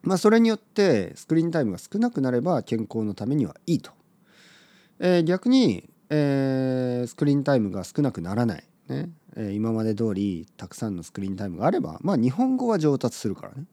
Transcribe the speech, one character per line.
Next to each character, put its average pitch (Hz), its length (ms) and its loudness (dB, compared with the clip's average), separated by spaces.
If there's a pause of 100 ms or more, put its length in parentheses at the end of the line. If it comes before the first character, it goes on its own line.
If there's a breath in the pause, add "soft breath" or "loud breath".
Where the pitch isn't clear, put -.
ま 185 120 2
あ、 - 20 0
そ 214 120 4
れ 226 100 6
に 226 100 6
よ 220 60 2
っ - 40 -16
て 139 560 0
ス - 100 -20
ク 160 100 0
リ 165 60 4
ー 165 60 0
ン 165 40 -2
タ 165 100 0
イ 123 40 0
ム 101 60 -2
が 87 60 -6
少 - 220 -10
な 240 120 0
く 151 100 -4
な 131 100 0
れ 123 100 0
ば 160 220 0
健 110 260 -4
康 113 140 -4
の 104 120 -4
た 104 100 -8
め 135 100 -2
に 135 100 0
は 78 100 -10 (100)
い 170 100 0
い - 60 -2
と。 - 100 -20 (1080 soft breath)
え 180 200 4
ー、 165 40 2
逆 185 260 0
に、 214 400 2 (200)
え 131 960 0
ー、 - 20 -12
ス - 80 -14
ク 151 100 0
リ 143 80 4
ー 143 40 4
ン 135 60 0
タ 139 120 4
イ 123 40 4
ム 101 120 0
が 95 140 -6
少 - 160 -4
な 139 100 2
く 92 100 -10
な 90 140 -6
ら 120 100 2
な 104 140 -4
い。 - 40 -20 (240)
ね。 147 220 -8 (260)
え 107 140 -8
ー、 98 40 -6
今 113 200 -2
ま 110 100 -2
で 110 100 0
通 110 200 -2
り 95 340 -2 (100)
た 92 100 -16
く - 80 -20
さ 110 140 -6
ん 95 60 -6
の 82 80 -10
ス - 80 -18
ク 98 100 -10
リ 95 60 -6
ー 95 40 -6
ン 95 40 -6
タ 101 100 -8
イ 95 40 -8
ム 82 80 -8
が 113 100 0
あ 190 40 4
れ 370 80 -2
ば、 82 220 -8
ま 185 120 0
あ、 147 40 0
日 120 120 2
本 254 280 0
語 247 100 -2
は 214 120 0
上 147 180 2
達 120 200 -4
す - 100 -6
る 98 80 -4
か - 120 -16
ら - 80 -18
ね。 139 180 -12